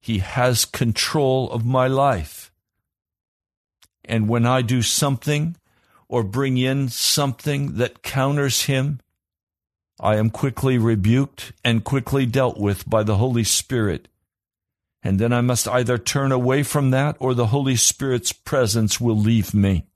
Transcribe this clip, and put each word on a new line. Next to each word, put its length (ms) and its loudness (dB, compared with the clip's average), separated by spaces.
He 160 -2
has 480 0
control 840 0
of 120 -4
my 220 2
life. 640 -2
And 240 -2
when 200 2
I 160 2
do 180 0
something 760 -2
or 160 -2
bring 340 -2
in 320 0
something 880 -2
that 260 -4
counters 640 -2
him, 360 -2
I 160 2
am 160 2
quickly 480 0
rebuked 760 2
and 200 0
quickly 420 0
dealt 320 0
with 320 -2
by 140 2
the 140 2
Holy 260 2
Spirit. 640 -2
And 160 2
then 120 2
I 100 2
must 260 0
either 320 0
turn 320 -2
away 320 0
from 260 0
that 300 0
or 160 -2
the 120 2
Holy 280 0
Spirit's 560 -2
presence 680 0
will 180 0
leave 360 2
me. 320 2